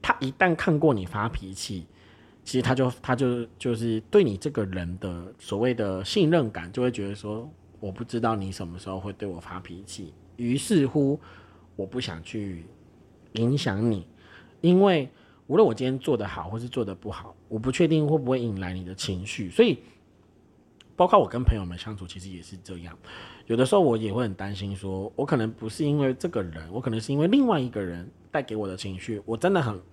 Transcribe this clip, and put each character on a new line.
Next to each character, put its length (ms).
他 140
一 140
旦 220
看 240
过 140
你 100
发 240
脾 240
气， 360
其 160
实 20
他 140
就， 160
他 140
就， 280
就 160
是 280
对 220
你 140
这 140
个 140
人 340
的 400
所 180
谓 160
的 320
信 240
任 220
感， 200
就 120
会 80
觉 160
得 80
说 360
，“我 100
不 120
知 160
道 160
你 160
什 160
么 100
时 100
候 120
会 140
对 140
我 120
发 200
脾 220
气。” 320
于 180
是 300
乎， 340
我 120
不 120
想 220
去 440
影 260
响 320
你， 160
因 180
为 300
无 100
论 100
我 60
今 100
天 140
做 180
得 120
好 240
或 80
是 100
做 160
得 80
不 160
好， 260
我 100
不 140
确 160
定 200
会 80
不 140
会 100
引 200
来 140
你 120
的 80
情 320
绪。 240
所 160
以， 140
包 120
括 100
我 100
跟 160
朋 140
友 80
们 100
相 220
处， 80
其 140
实 100
也 140
是 200
这 140
样。 180
有 100
的 80
时 80
候 80
我 160
也 160
会 80
很 140
担 200
心 200
说， 400
我 100
可 100
能 160
不 160
是 160
因 140
为 160
这 160
个 140
人， 280
我 80
可 120
能 100
是 100
因 60
为 80
另 220
外 120
一 100
个 120
人 260
带 140
给 120
我 120
的 100
情 220
绪， 260
我 120
真 160
的 80
很 180